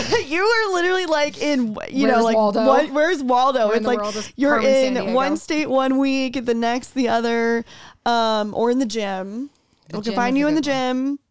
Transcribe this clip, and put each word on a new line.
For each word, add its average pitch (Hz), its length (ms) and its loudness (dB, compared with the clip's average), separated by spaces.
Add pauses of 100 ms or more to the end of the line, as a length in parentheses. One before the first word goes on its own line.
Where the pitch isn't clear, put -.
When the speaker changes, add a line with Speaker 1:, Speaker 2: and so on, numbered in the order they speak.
(260)
Speaker 1:
You 320 160 -2
are 440 320 2
literally, 359 320 0
like, 294 360 0
in, 254 340 0 (140)
you 269 160 0
know, 254 80 4
Speaker 2:
Where's 233 100 4
Speaker 1:
like, 226 120 2
Speaker 2:
Waldo? 214 300 2
Speaker 1:
what, 269 260 4
where's 302 300 0
Waldo? 254 460 2
Speaker 2:
Where 220 80 0
in - 20 0
Speaker 1:
It's 226 60 0
Speaker 2:
the 254 40 -2
Speaker 1:
like 240 100 0
Speaker 2:
world 208 180 -6
is 214 200 -10
Speaker 1:
you're 277 240 2
Speaker 2:
Carmen 269 100 2
Speaker 1:
in 262 240 2
Speaker 2:
Sandiego? 226 200 -2
Speaker 1:
one 277 220 0
state 311 320 -4
one 262 300 2
week, 269 480 -2
the 240 80 0
next 233 400 -2
the 254 140 0
other, 233 560 0 (420)
um, 220 480 0
or 233 160 0
in 254 80 0
the 269 80 0
gym. 202 640 -6 (380)
Speaker 2:
The - 100 -10
Speaker 1:
You 214 40 -6
can - 20 -
Speaker 2:
gym 220 100 -4
Speaker 1:
find 247 220 0
Speaker 2:
is - 20 2
a - 20 2
Speaker 1:
you 294 80 2
in 302 60 2
the 320 80 2
Speaker 2:
good 294 80 -2
one. 254 260 -2 (100)
Speaker 1:
gym, 277 120 -4 (120)